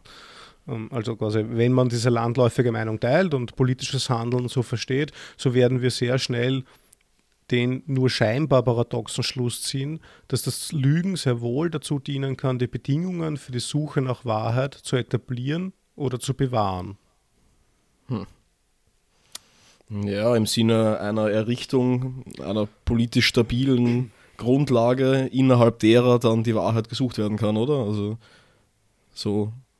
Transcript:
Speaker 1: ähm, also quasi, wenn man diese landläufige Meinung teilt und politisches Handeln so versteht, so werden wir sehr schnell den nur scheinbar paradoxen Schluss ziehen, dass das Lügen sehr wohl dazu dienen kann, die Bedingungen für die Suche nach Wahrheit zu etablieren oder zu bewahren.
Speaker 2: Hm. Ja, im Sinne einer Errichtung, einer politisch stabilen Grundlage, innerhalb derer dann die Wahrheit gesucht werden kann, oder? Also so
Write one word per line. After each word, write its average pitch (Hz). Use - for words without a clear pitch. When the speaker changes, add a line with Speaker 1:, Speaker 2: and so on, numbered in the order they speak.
Speaker 1:
ähm, 110
also 113
quasi, 107
wenn 120
man 127
diese 120
landläufige 120
Meinung 110
teilt 151
und 123
politisches 127
Handeln 123
so 123
versteht, 131
so 127
werden 127
wir 123
sehr 123
schnell 127
den 123
nur 131
scheinbar 127
paradoxen 120
Schluss 120
ziehen, 143
dass 127
das -
Lügen 165
sehr 123
wohl 131
dazu 147
dienen 135
kann, 127
die 123
Bedingungen 160
für -
die 123
Suche 147
nach 127
Wahrheit 113
zu -
etablieren 131
oder 127
zu 139
bewahren. 101
Speaker 2:
Hm. 107
Ja, 107
im 110
Sinne 113
einer 107
Errichtung, 127
einer 104
politisch 120
stabilen 120
Grundlage, 131
innerhalb 120
derer 120
dann 113
die 113
Wahrheit 107
gesucht 123
werden 107
kann, 107
oder? 135
Also 104
so 104